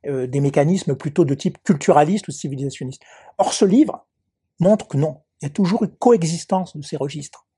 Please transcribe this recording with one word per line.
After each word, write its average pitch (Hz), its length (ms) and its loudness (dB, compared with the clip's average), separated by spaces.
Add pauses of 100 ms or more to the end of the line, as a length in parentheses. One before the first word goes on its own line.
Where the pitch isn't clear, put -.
euh, 131 200 -4
des 135 120 -2
mécanismes 143 560 2
plutôt 151 280 0
de 139 120 2
type 147 280 -6
culturaliste 151 640 2
ou - 20 -10
civilisationniste. 135 720 -10 (360)
Or, - 160 0
ce - 120 2
livre 226 420 2 (520)
montre 202 280 2
que 147 100 -4
non, 151 200 -2 (240)
il 151 40 -12
y - 20 -6
a 143 40 -8
toujours 196 320 0
eu 196 60 -2
coexistence 180 880 0
de 151 60 -12
ces 143 160 -12
registres. 143 480 -10 (120)